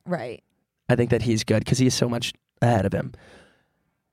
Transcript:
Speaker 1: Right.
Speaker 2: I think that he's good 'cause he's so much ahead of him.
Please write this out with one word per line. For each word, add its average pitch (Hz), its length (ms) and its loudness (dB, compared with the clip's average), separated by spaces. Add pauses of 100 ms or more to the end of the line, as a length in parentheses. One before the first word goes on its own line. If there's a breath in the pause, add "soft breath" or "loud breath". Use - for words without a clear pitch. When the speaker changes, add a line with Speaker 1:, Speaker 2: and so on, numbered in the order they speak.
Speaker 1:
Right. 123 380 -8 (440)
Speaker 2:
I 127 60 4
think 120 160 2
that 113 120 2
he's 110 200 0
good 110 240 0
'cause 123 120 0
he's 127 160 4
so 123 140 0
much 117 240 -4 (300)
ahead 110 240 2
of - 60 -2
him. - 200 -4 (1000 soft breath)